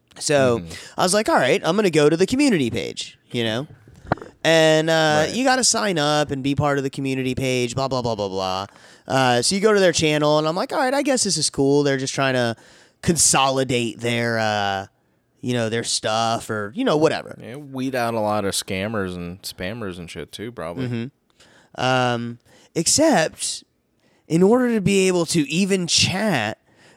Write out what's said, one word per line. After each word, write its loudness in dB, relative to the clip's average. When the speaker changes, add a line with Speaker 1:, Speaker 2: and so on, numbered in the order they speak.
Speaker 1:
So 2
Speaker 2:
Mm-hmm. -12
Speaker 1:
I 2
was 2
like, 0
"All 4
right, 4
I'm 2
gonna 2
go 6
to 4
the 2
community 2
page," -8
you 0
know? -2
And, 4
uh, 4
Speaker 2:
Right. -6
Speaker 1:
you 0
gotta 2
sign 0
up 0
and -6
be 0
part 0
of -2
the -4
community -2
page, -2
blah, -4
blah, -2
blah, -2
blah, -2
blah. -4
Uh, 2
so 0
you -2
go 4
to 4
their 4
channel, 2
and 0
I'm -2
like, -6
"All -4
right, 0
I 0
guess 0
this -2
is -2
cool. 2
They're 0
just -6
trying 0
to 0
consolidate 0
their, 0
uh, 0
you -4
know, 0
their -2
stuff -2
or, -6
you -4
know, 2
whatever." 0
Speaker 2:
Yeah, -14
weed -8
out -2
a -2
lot 0
of -2
scammers -4
and -10
spammers -10
and -14
shit, -14
too, -12
probably. -8
Speaker 1:
Mm-hmm. -12
Um, -2
except, 0
in 4
order 4
to 0
be 2
able 2
to 0
even 0
chat 0